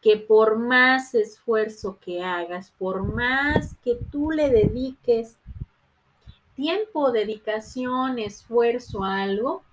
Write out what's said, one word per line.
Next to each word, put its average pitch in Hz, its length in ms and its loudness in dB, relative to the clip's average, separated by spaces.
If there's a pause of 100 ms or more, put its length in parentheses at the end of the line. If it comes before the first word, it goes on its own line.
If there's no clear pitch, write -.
que 214 140 6
por 214 420 4
más 254 560 2
esfuerzo 220 840 -2
que 175 240 -8
hagas, 180 560 -6
por 190 240 -4
más 254 800 0
que 240 120 0
tú 294 360 -4
le 302 180 2
dediques 233 840 0 (1200)
tiempo, 320 560 -2
dedicación, 233 1080 -4
esfuerzo 226 840 -2
a 190 200 -2
algo, 220 500 -4